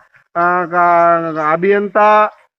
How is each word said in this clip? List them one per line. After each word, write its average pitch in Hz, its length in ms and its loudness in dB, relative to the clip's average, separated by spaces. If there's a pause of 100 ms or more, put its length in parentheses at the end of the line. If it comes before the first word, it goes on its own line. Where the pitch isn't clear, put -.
(340)
अ, 175 300 -2
गा-, 170 880 0
अभियंता 208 760 0 (300)